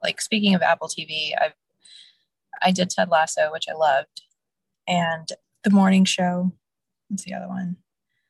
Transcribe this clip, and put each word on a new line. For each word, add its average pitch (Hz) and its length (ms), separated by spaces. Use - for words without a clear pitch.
Like, - 180
speaking 208 340
of 170 80
Apple 160 260
T 160 160
V, 156 360
I've, 156 140
I 185 100
did 185 180
Ted 185 200
Lasso, 160 420
which 160 180
I - 40
loved. 151 480
And 165 400
The 202 60
Morning 190 340
Show. 180 480
What's 196 160
the - 80
other - 160
one? 180 280